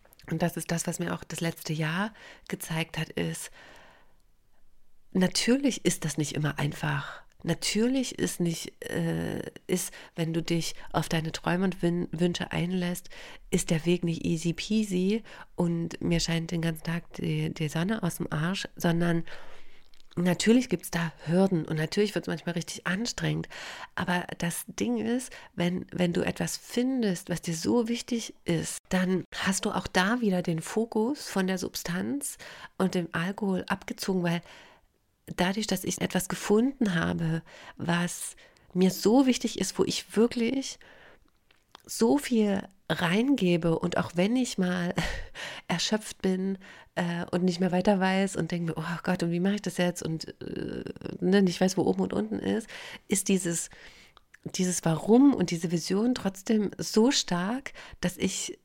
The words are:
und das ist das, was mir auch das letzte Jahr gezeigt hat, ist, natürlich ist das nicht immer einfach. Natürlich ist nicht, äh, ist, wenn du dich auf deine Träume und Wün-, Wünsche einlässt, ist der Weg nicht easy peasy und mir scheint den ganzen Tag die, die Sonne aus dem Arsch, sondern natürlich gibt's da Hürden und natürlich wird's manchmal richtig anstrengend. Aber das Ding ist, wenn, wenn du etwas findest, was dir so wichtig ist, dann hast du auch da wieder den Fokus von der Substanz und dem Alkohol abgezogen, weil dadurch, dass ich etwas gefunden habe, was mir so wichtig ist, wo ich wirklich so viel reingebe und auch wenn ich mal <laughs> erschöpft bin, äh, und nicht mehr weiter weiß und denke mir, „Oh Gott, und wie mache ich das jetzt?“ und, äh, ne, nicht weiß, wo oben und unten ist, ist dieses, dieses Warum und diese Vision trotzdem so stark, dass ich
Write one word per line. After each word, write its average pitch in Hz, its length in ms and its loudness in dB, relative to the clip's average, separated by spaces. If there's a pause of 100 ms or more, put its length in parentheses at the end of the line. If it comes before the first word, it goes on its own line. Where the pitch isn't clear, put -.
(300)
und 165 120 0
das 170 160 0
ist - 140 -6
das, 170 160 -2
was 170 120 -4
mir 170 140 -2
auch 170 100 -8
das - 180 -6
letzte 165 320 -2
Jahr 165 400 -2 (340)
gezeigt - 500 -4
hat, 156 120 -4
ist, 165 420 -4 (1600)
natürlich 233 720 2
ist 175 200 0
das 151 120 -4
nicht 147 180 -2
immer 147 240 -2
einfach. 147 600 -4 (220)
Natürlich 240 760 0
ist 180 220 -2
nicht, 170 340 -2 (100)
äh, 165 580 -2 (260)
ist, 185 260 -2 (220)
wenn 165 180 -2
du 165 80 0
dich 165 320 -2 (180)
auf 165 160 0
deine 160 240 0
Träume 175 340 0
und 185 160 -2
Wün-, 175 300 2
Wünsche 175 400 0
einlässt, 175 580 -2 (420)
ist - 180 0
der 160 160 2
Weg 175 180 4
nicht 170 220 0
easy 170 280 0
peasy 208 680 0 (320)
und 170 460 0
mir 170 180 2
scheint 165 320 -2
den 170 100 0
ganzen 160 220 -2
Tag 170 300 -6
die, 160 400 -2
die 156 160 -2
Sonne 185 340 -2
aus 165 140 -2
dem - 140 -6
Arsch, 165 440 -2
sondern 170 480 2 (960)
natürlich 185 520 4
gibt's - 220 -2
da 170 220 0 (120)
Hürden 175 400 4
und 156 120 -2
natürlich 202 380 0
wird's 165 120 -4
manchmal 170 280 -4
richtig - 320 -6
anstrengend. 165 600 -2 (480)
Aber 175 300 -2 (120)
das - 300 -4
Ding 226 300 -2
ist, 233 340 -2 (240)
wenn, 180 360 -2
wenn 175 220 2
du 180 120 2
etwas 175 320 -4
findest, 240 720 0
was 170 120 -4
dir 165 140 -4
so 220 320 2
wichtig 233 460 -4 (100)
ist, - 360 -2 (100)
dann 185 340 2 (120)
hast - 300 0
du 208 60 0
auch 175 160 -2
da 196 340 2
wieder 185 200 2
den 165 200 0
Fokus 226 680 -2
von 190 180 0
der 185 100 0
Substanz 202 800 -4 (400)
und 185 180 2
dem 175 160 0
Alkohol 190 560 -2
abgezogen, 190 560 -2
weil 170 180 2 (920)
dadurch, 190 320 0
dass - 160 -2
ich - 180 -4
etwas - 280 -2
gefunden 220 640 2
habe, 165 460 0 (360)
was - 580 -2 (380)
mir 185 180 6
so 233 340 6
wichtig - 340 0
ist, - 200 -4
wo - 40 4
ich - 320 -4
wirklich 240 640 0 (1040)
so 240 320 2
viel 214 440 2 (280)
reingebe 175 880 4
und 175 200 0
auch - 180 0
wenn 196 200 2
ich 254 220 0
mal 180 360 0 (380)
<laughs> - 360 -12
erschöpft - 540 -2
bin, 190 360 0 (400)
äh, 170 340 -2
und 180 120 2
nicht 175 160 2
mehr 185 120 2
weiter 185 280 4
weiß 190 360 2
und 160 160 -2
denke 170 200 -2
mir, - 60 -4
„Oh 160 260 -4
Gott, 180 200 2
und 170 80 2
wie 175 80 2
mache 196 160 2
ich 208 60 -4
das - 160 -4
jetzt?“ 175 260 0
und, 160 260 -4 (120)
äh, - 420 -6 (360)
ne, 190 240 6
nicht 175 180 4
weiß, 190 160 4
wo 175 60 4
oben 190 180 2
und 185 100 0
unten 214 280 -2
ist, 202 280 -2 (400)
ist - 220 0
dieses, 180 400 0 (760)
dieses 180 400 0
Warum 226 500 8
und 175 180 2
diese 165 200 -2
Vision 196 440 2
trotzdem 208 600 0
so 226 340 4
stark, 196 600 -2 (280)
dass 175 160 -2
ich - 480 -4